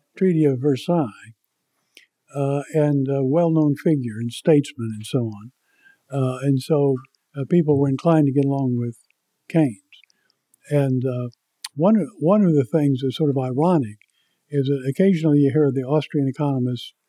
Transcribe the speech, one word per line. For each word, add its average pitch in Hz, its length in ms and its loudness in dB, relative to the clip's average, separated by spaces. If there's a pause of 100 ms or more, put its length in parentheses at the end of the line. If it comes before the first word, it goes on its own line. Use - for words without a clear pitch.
(180)
Treaty 170 280 2
of 131 160 2
Versailles, 135 720 -2 (1000)
uh, 139 280 -2 (120)
and 147 360 2
a 139 160 -2
well-known 156 500 2
figure 131 440 -2
and 117 120 -6
statesman 139 640 0
and 107 100 -14
so 135 200 -2
on. 110 260 -12 (600)
Uh, 131 320 -4
and 139 180 0
so, 143 340 0 (400)
uh, 139 140 -6
people 151 280 2
were 139 120 2
inclined 156 380 2
to 135 40 0
get 139 140 0
along 135 340 -2
with 120 180 -8 (520)
Keynes. 143 320 0 (880)
And, 135 360 0
uh, 123 240 -6 (460)
one, 180 320 2 (120)
one 202 240 2
of 170 100 4
the 139 120 4
things 143 360 0
that's 131 140 -4
sort 156 140 0
of 135 80 0
ironic 127 600 0 (520)
is 143 180 -2
that 139 220 -4
occasionally 156 500 2
you 139 140 2
hear 147 180 2
the 131 120 -4
Austrian 143 440 -2
economists 127 640 -4 (160)